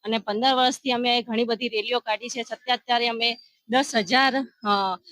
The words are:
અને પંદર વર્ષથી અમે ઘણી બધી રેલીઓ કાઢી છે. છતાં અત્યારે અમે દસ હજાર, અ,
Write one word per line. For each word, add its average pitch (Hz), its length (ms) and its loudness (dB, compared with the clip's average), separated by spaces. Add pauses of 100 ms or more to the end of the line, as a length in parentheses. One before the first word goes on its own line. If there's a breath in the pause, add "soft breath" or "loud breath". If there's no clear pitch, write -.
અને 220 140 -2
પંદર 220 360 0
વર્ષથી 254 380 0
અમે 240 300 0
ઘણી 226 220 0
બધી 233 240 -2
રેલીઓ 226 320 -2
કાઢી 220 300 -6
છે. 240 140 -6
છતાં 240 340 -4
અત્યારે 240 300 0
અમે 233 300 -2 (320 soft breath)
દસ 262 260 0
હજાર, 254 460 2
અ, 196 540 -2 (160 loud breath)